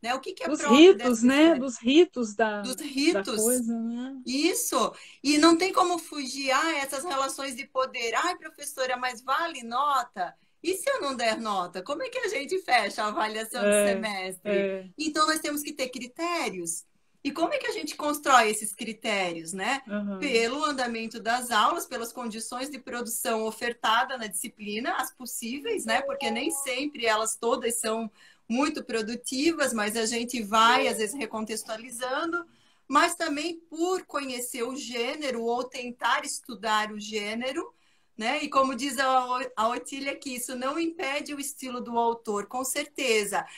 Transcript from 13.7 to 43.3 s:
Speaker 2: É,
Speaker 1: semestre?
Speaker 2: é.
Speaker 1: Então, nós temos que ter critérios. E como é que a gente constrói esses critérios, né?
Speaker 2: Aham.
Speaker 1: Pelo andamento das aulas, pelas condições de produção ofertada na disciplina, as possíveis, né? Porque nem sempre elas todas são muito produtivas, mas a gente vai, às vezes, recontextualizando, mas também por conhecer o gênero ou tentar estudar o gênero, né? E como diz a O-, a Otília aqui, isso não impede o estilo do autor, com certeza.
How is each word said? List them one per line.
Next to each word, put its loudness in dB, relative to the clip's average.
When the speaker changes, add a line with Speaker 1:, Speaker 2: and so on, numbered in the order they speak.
Speaker 2:
É, 6
Speaker 1:
semestre? 0
Speaker 2:
é. -16
Speaker 1:
Então, 0
nós 0
temos -4
que -8
ter -4
critérios. -6
E -2
como 0
é 0
que -4
a -4
gente -6
constrói 4
esses -4
critérios, -4
né? -2
Speaker 2:
Aham. -4
Speaker 1:
Pelo 0
andamento -4
das -2
aulas, 4
pelas -8
condições -8
de -12
produção -4
ofertada 0
na -8
disciplina, -6
as -4
possíveis, -6
né? 2
Porque -4
nem -2
sempre -4
elas 2
todas 0
são -4
muito 0
produtivas, 0
mas 0
a 0
gente -2
vai, 6
às 0
vezes, -2
recontextualizando, -6
mas 4
também -4
por -2
conhecer -6
o -6
gênero -4
ou 0
tentar -2
estudar -2
o -10
gênero, -6
né? -2
E -6
como 2
diz -4
a 4
O-, -2
a 2
Otília -6
aqui, -10
isso -8
não -4
impede -4
o -10
estilo -8
do -4
autor, 0
com -4
certeza. 0